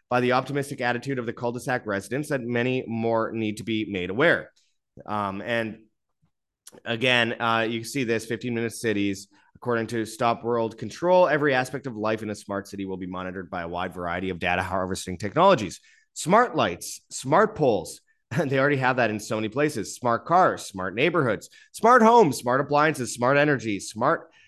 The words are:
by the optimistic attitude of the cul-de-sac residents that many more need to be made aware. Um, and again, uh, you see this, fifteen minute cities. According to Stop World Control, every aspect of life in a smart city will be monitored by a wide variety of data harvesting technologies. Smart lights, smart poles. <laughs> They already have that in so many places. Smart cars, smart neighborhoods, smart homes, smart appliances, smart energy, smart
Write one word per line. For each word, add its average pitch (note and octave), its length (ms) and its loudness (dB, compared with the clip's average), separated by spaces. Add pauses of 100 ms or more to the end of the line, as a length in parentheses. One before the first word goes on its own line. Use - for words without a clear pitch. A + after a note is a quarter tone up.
by B2 120 2
the B2 120 2
optimistic C3+ 480 -2
attitude B2 380 -2
of A#2 80 -6
the A2+ 80 -6
cul-de-sac B2 520 -4
residents G#2+ 440 -4
that C#3 100 -2
many A#2+ 480 0
more A2+ 440 0
need G#2+ 260 -4
to G2+ 60 -10
be A2 260 -2
made F2+ 180 -4
aware. A2+ 420 2 (540)
Um, G2+ 380 -4
and A2 380 -4 (1080)
again, A#2 520 2
uh, A2+ 300 2
you A2+ 160 -4
see C3+ 200 -4
this, A2+ 200 -2
fifteen A#2+ 300 -6
minute A2+ 180 -2
cities. G2+ 560 -2 (280)
According A2+ 320 -2
to A2+ 160 -2
Stop A#2 400 -2
World A#2 320 -2
Control, F3+ 500 4
every D3 280 2
aspect B2+ 320 -2
of A#2 100 -8
life G#2+ 260 -2
in G#2+ 60 -6
a G#2+ 60 -4
smart G2 340 -8
city G2 160 -8
will F#2 140 -8
be F#2 80 -8
monitored F#2 440 -8
by F2+ 120 -6
a E2+ 60 -6
wide F2 260 -6
variety F2+ 340 -4
of F2+ 100 -4
data F2+ 240 2
harvesting F#2 540 -4
technologies. A2 640 2 (320)
Smart G#3 420 2
lights, G2+ 460 -2 (100)
smart G3 460 2
poles. A2 440 0 (300)
<laughs> D#3 160 0
They C3+ 120 0
already C#3 180 2
have C3 200 2
that A#2 140 2
in G#2+ 80 -2
so A2 180 -6
many A2 120 -2
places. C3 480 -2
Smart A#2 300 -2
cars, E3 400 4
smart F#2 280 -6
neighborhoods, C3 540 0 (240)
smart A#3 300 6
homes, A3 340 8
smart B2 240 0
appliances, C#3+ 540 0
smart B2 240 2
energy, A2+ 420 0
smart C3 500 -2 (180)